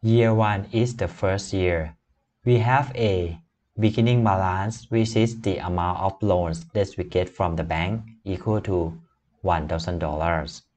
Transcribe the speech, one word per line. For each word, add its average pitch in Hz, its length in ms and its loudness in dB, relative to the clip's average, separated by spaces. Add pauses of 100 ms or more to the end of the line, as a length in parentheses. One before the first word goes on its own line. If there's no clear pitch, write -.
Year 113 320 6
one 104 380 0
is 120 240 2
the 92 120 -2
first 98 440 -2
year. 87 440 0 (480)
We 123 140 4
have 127 360 2
a 92 460 -2 (380)
beginning 117 440 4
balance, 95 680 0
which 117 260 0
is 113 240 2
the 95 160 -2
amount 90 440 -2
of 98 220 -4
loans 87 520 0
that 101 220 2
we 92 80 -4
get 92 240 -2
from 87 280 -2
the 82 80 -2
bank, 85 380 -4 (220)
equal 101 380 -2
to 85 360 -2 (420)
one 82 260 0
thousand 82 320 -4
dollars. 80 640 -4 (140)